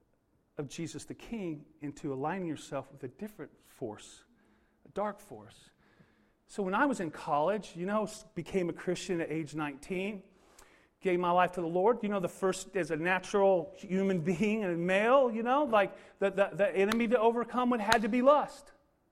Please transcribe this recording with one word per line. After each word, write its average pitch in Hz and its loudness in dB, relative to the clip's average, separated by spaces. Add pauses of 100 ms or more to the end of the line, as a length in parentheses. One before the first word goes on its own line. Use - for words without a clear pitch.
(580)
of 147 -6
Jesus 151 -10
the - -12
King 170 -8 (160)
into 143 -8
aligning 160 -4
yourself 143 -8
with 143 -20
a - -6
different 165 -14 (160)
force, - -12 (600)
a - -20
dark 202 -6
force. 113 -20 (800)
So - -8
when 185 -2
I 190 4
was 214 0
in 156 -4
college, 165 -2
you 175 -6
know, 208 0
s-, - -10 (100)
became 175 -2
a 156 -4
Christian 175 -4
at 147 -4
age 151 -6
nineteen, 180 -6 (800)
gave 185 0
my 180 2
life 180 6
to 185 -6
the 170 -2
Lord. 190 2
You 208 -2
know, 202 0
the 165 -2
first, - -2
as 165 -2
a 160 -2
natural 185 2
human 190 0
<laughs> 170 0
being 214 0
and 175 0
a 165 -2
male, 220 4
you 220 -4
know, 262 2
like, 208 2 (240)
the, 196 2
the, 185 2
the 165 0
enemy 220 2
to 240 2
overcome 233 2
would, 247 2
had 220 4
to 226 0
be 247 2
lust. 269 2 (380)